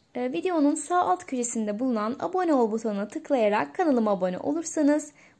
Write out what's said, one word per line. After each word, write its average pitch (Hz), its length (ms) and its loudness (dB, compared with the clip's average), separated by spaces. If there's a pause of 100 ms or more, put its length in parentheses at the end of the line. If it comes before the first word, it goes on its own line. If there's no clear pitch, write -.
(160)
e, 254 160 -4
videonun 320 440 2
sağ 359 300 0
alt 359 200 0
köşesinde 226 540 -4
bulunan 233 400 -2
abone 359 340 0
ol 233 180 4
butonuna 214 360 -4
tıklayarak 254 680 0
kanalıma 247 360 2
abone 185 280 0
olursanız 302 720 0 (280)